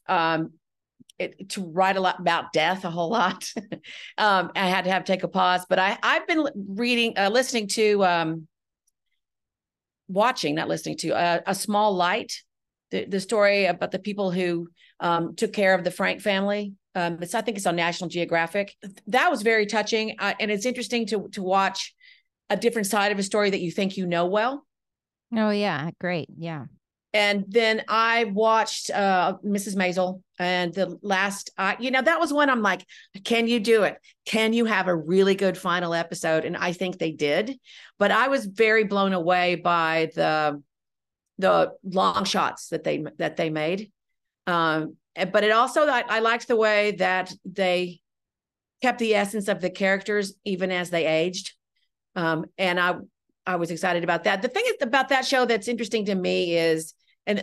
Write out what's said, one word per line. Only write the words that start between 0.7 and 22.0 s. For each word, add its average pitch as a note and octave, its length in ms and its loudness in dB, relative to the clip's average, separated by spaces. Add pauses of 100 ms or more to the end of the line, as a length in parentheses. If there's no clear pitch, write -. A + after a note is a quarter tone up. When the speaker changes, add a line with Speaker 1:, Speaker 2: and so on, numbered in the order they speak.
Speaker 1:
it, G3 300 -10
to G3+ 140 -6
write F#3 320 0
a F#3+ 60 0
lot F3+ 180 0
about E3+ 320 0
death, F3+ 340 0
a F3 40 -4
whole E3 220 -4
lot, F#3+ 360 0 (360)
<laughs> - 340 -16
um, F#3+ 380 2
I F#3+ 120 0
had F#3 180 0
to F#3 60 0
have, F3+ 120 0
take F#3+ 180 -2
a F3+ 60 -4
pause. F3+ 420 2
But F#3+ 80 2
I, G3 240 2
I've C4+ 240 2
been E4 140 0
l-, D4 160 0
reading, A#3 600 -2
uh, G3 140 2
listening A#3+ 380 0
to, G#3 360 2
um, E3 440 0 (1600)
watching, G3 480 0
not - 120 -2
listening D#3 300 -4
to, D#3+ 160 -4
uh, E3+ 320 2
A G3 80 -2
Small G#3 420 0
Light, F3+ 460 -2 (480)
the, F#3 160 -4
the F#3+ 140 -4
story G3+ 460 2
about F3 260 -2
the F#3 80 -6
people G3+ 320 -4
who, F3 380 -2 (300)
um, E3+ 360 0
took - 180 -4
care F#3+ 220 4
of F3+ 80 0
the F3 80 -2
Frank F#3 300 -2
family. G3+ 520 -2 (220)
Um, E3+ 260 -2
it's, E3+ 140 -8
I E3 60 0
think G#3+ 160 -4
it's G3 100 -2
on E3+ 80 0
National E3+ 340 -2
Geographic. E3+ 640 -2 (300)
That C4 240 2
was B3+ 140 -2
very A3 240 2
touching, G#3+ 500 -2
uh, G3 220 -2
and G#3+ 100 -2
it's G3+ 160 -2
interesting A#3+ 420 -2
to, G#3 260 -4
to G3+ 100 -8
watch F#3+ 500 0 (560)